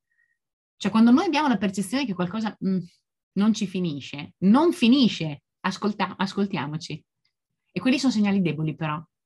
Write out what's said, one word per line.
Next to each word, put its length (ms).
Cioè 140
quando 200
noi 140
abbiamo 240
la 80
percezione 480
che 100
qualcosa, 400
mm, 140
non 180
ci 120
finisce, 720
non 340
finisce, 680
ascolta-, 560
ascoltiamoci. 840
E 80
quelli 180
sono 140
segnali 280
deboli 340
però, 280